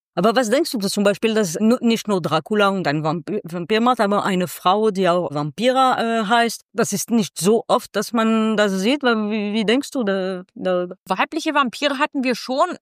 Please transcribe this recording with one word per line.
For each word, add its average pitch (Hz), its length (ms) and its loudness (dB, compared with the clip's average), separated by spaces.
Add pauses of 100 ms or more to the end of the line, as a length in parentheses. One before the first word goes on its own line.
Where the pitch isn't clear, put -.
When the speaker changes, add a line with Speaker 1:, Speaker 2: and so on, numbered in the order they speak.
(160)
Speaker 1:
Aber 196 200 2
was 240 140 2
denkst 294 220 2
du, 233 80 -4
dass 190 120 -4
zum 208 140 0
Beispiel, 220 280 2
dass 185 280 0
nu-, 226 180 4
nicht 226 300 0
nur 190 120 0
Dracula 185 480 2
und 190 180 -2
ein 151 180 -2
Vamp-, 165 380 -4
Vampir 175 360 -2
macht, 240 220 2
aber 202 240 2
eine 180 240 0
Frau, 214 420 2
die 185 160 0
auch 175 260 2
Vampira, 240 680 2
äh, 226 240 0
heißt, 233 380 2 (100)
das - 180 0
ist - 180 -4
nicht 214 300 0
so 208 300 0
oft, - 260 0
dass 202 160 -4
man 220 460 0
das 208 160 2
sieht? 226 300 0
Weil 220 260 0
wie, 208 240 -4
wie 220 100 0
denkst 240 280 0
du, 262 120 -4
da, 190 400 -2 (120)
da 180 320 -2 (200)
Speaker 2:
Weibliche 285 460 -2
Vampire 277 460 -2
hatten 285 260 -2
wir 247 100 0
schon 285 320 -2 (140)